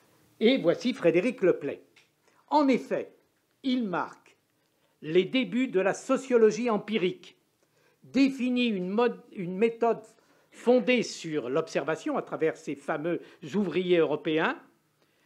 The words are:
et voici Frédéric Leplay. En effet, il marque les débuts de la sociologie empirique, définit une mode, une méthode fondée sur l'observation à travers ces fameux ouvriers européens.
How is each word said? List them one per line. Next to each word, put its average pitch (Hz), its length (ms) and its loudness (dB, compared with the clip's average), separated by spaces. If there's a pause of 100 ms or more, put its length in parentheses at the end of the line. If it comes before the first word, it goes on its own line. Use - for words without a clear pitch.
(400)
et 240 180 4
voici 175 340 0
Frédéric 170 500 0
Leplay. 160 400 -2 (640)
En 294 180 2
effet, 208 460 -2 (500)
il 254 220 -2
marque 165 520 -8 (640)
les 170 220 2
débuts 247 440 -2
de 190 120 0
la 190 140 2
sociologie 240 760 2
empirique, 202 640 -2 (640)
définit 247 640 0
une 185 220 -2
mode, 208 320 0 (120)
une 185 240 -8
méthode 226 440 0 (500)
fondée 247 520 2
sur 151 460 -6
l'observation 160 680 -2
à 175 60 -4
travers 151 340 -4
ces - 180 -10
fameux 156 460 -6 (340)
ouvriers 180 440 0
européens. 160 600 0 (680)